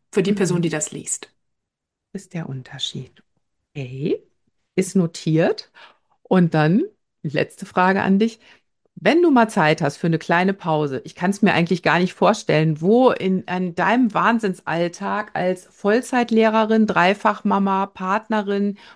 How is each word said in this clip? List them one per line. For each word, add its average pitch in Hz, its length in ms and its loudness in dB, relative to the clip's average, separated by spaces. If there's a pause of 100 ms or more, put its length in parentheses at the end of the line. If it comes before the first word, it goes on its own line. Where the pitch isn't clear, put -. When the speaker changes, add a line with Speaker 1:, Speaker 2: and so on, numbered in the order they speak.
(120)
Speaker 1:
für 190 120 0
die 202 100 0
Speaker 2:
Mhm. - 0 -
Speaker 1:
Person, 180 300 0
die 165 60 -2
das 156 220 -6
liest. - 400 -12 (840)
Speaker 2:
Ist - 200 -14
der 165 160 -10
Unterschied. 135 720 -14 (540)
Okay, 139 480 -6 (520)
ist 185 200 -2
notiert. 170 760 -2 (520)
Und 180 300 2
dann 160 300 2 (400)
letzte 147 420 -6
Frage 190 380 2
an 196 160 4
dich. 226 200 -2 (560)
Wenn 269 280 2
du 330 80 4
mal 233 180 4
Zeit 160 320 2
hast 147 160 -2
für 175 100 -4
eine 160 120 0
kleine 180 340 0
Pause, 151 520 -4
ich - 100 -20
kann's 196 260 -2
mir 190 120 4
eigentlich 170 300 0
gar 160 160 4
nicht 180 160 -2
vorstellen, 160 680 0
wo 233 300 4
in, 190 320 -2
in 180 320 -6
deinem 208 380 0
Wahnsinnsalltag 196 1200 -2
als 180 320 -4
Vollzeitlehrerin, 220 1200 2
Dreifachmama, 196 1000 0
Partnerin, 202 880 -4 (180)